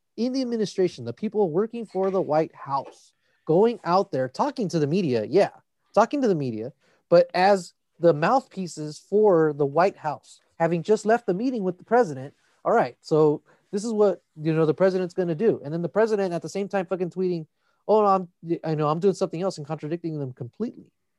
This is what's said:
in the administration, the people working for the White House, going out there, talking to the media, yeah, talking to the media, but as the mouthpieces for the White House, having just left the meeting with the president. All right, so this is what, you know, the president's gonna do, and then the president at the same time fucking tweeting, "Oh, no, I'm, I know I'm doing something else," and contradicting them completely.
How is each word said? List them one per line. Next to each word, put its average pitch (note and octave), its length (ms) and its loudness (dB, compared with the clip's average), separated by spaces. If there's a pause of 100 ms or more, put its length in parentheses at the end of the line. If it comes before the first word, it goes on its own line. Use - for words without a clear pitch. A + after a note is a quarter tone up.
(160)
in B3 160 -2
the C4+ 100 -2
administration, G3 640 -2
the A#2 80 -8
people G#3 360 -2
working A3 360 -4
for F#3+ 240 -4
the F#3 100 0
White D3+ 340 -2
House, - 580 -10 (340)
going G#3 380 2
out F#3 280 0
there, C3 160 -2
talking A#3 400 -4
to E3 100 -2
the D3 80 2
media, C#3 420 0
yeah, E3+ 200 4 (460)
talking A3+ 280 2
to A#3+ 60 2
the F#3+ 60 2
media, A#2+ 380 -6 (360)
but F3 260 6
as F#3 380 2 (280)
the E3 120 6
mouthpieces D#3 840 -2 (120)
for F3+ 440 4
the C#3+ 120 0
White E3 300 0
House, - 440 -10 (180)
having E3+ 240 0
just G#3+ 240 0
left A#3 200 2
the F#3 80 0
meeting A#3+ 300 -4
with F3+ 140 -4
the - 60 -20
president. D3+ 500 0 (300)
All F#3 80 2
right, E3 280 0
so D3+ 420 2 (280)
this G3+ 140 -6
is A#3 80 -6
what, G#3 300 2 (180)
you D#3 120 -2
know, D#3 140 2
the D3+ 80 2
president's F#3 400 0
gonna F3 200 -2
do, F#3 300 0
and D3 80 -10
then E3+ 100 -4
the E3+ 60 -4
president G3 460 0
at E3 80 -6
the E3 60 -10
same G3 200 -6
time F#3+ 180 -4
fucking F3+ 240 -4
tweeting, F3+ 360 -4 (420)
"Oh, G#3+ 140 6
no, G#3 40 4
I'm, F3 560 -2
I D#3+ 120 -2
know D3+ 140 0
I'm D#3+ 120 -2
doing F#3+ 140 2
something E3 260 -4
else," F#3 180 -4
and C#3+ 80 -12
contradicting D#3 520 -8
them C3 140 -8
completely. - 600 -12 (260)